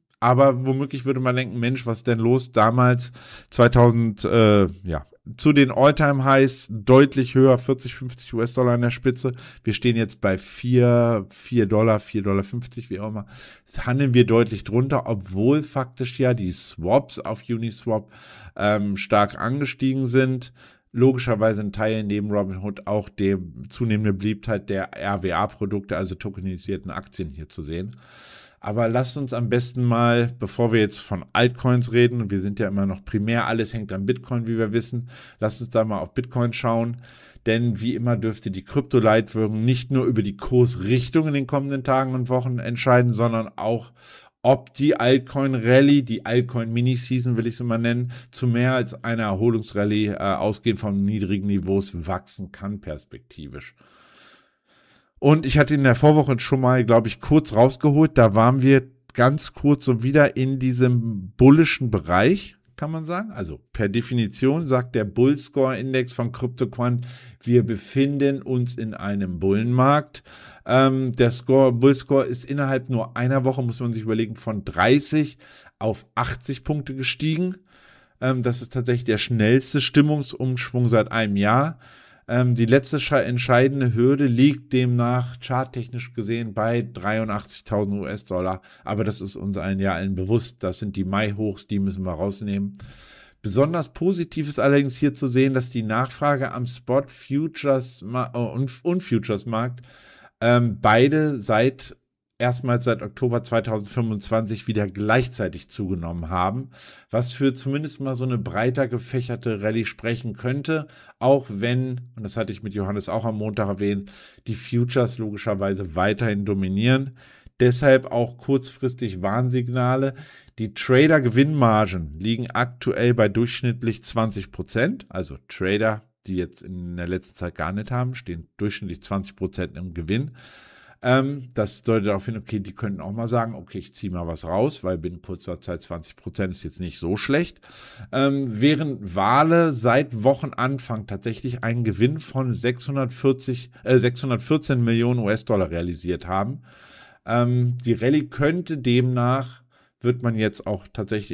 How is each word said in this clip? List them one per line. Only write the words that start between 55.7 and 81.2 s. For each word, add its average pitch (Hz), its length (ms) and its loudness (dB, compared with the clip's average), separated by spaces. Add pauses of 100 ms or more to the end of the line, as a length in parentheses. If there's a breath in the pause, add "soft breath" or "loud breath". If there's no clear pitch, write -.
in 139 120 2
der 127 100 6
Vorwoche 139 440 4
schon 131 220 -2
mal, 127 240 2
glaub 113 220 4
ich, - 120 -8
kurz 151 360 2
rausgeholt, 143 640 4
da 110 160 6
waren 123 260 4
wir 135 220 6 (320)
ganz 131 400 0
kurz 143 320 0
so 120 160 0
wieder 139 340 4
in 131 220 0
diesem 123 800 0
bullischen 139 520 6
Bereich, 101 680 0 (180)
kann 151 140 -8
man 160 160 -8
sagen. 190 240 -6
Also 82 300 -10 (120)
per 104 160 -2
Definition 123 800 0
sagt 123 280 -2
der 110 100 0
Bullscore-Index 131 1080 0
von 120 200 -4
CryptoQuant, 123 760 -2 (360 loud breath)
wir 120 220 4
befinden 139 800 0
uns 123 320 -2
in 113 200 -8
einem 98 440 -4
Bullenmarkt. 123 840 2 (440 loud breath)
Ähm, 131 460 2
der 120 180 4
Score, 131 420 4
Bullscore 131 520 4
ist 123 200 -6
innerhalb 135 460 -4
nur 117 260 -4
einer 123 280 0
Woche, 131 180 0
muss 120 180 -4
man 120 120 -2
sich 110 100 -6
überlegen, 110 340 -2
von 110 280 -6
dreißig 139 720 0 (400 loud breath)
auf - 360 -4
achtzig 123 500 -6
Punkte 143 300 -6
gestiegen. 156 640 -4 (640 soft breath)
Ähm, 127 220 -2
das 123 200 -2
ist 117 100 -14
tatsächlich 123 320 -2
der 107 140 2
schnellste 123 640 2
Stimmungsumschwung 131 1080 0
seit 110 240 2
einem 107 240 0